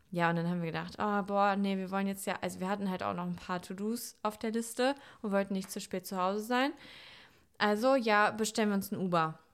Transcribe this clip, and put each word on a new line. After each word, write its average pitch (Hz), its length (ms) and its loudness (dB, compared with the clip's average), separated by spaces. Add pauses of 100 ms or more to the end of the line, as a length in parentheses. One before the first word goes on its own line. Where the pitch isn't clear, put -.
(140)
Ja, 170 160 4
und 170 60 2
dann 170 140 0
haben 175 120 0
wir 165 120 -4
gedacht, 165 260 -6
oh, 208 240 0
boah, 202 320 4
nee, 196 220 2
wir 185 120 -4
wollen 196 160 0
jetzt 196 220 -4
ja, 185 140 -2
also 185 180 -6
wir 185 80 -2
hatten 202 220 -2
halt 185 120 -2
auch 196 120 0
noch 175 100 -4
ein 175 140 -4
paar 180 240 -6
To-Dos 208 640 -6
auf 208 140 -2
der 220 140 -4
Liste 240 420 0 (280)
und 208 100 -4
wollten 196 220 2
nicht 196 180 -4
zu - 80 -8
spät 185 260 -6
zu 190 120 -6
Hause 190 240 0
sein. 247 320 0 (840)
Also, 214 380 4
ja, 214 360 6
bestellen 214 400 0
wir 202 40 2
uns 196 160 -2
ein 208 60 -4
Uber. 170 420 0 (140)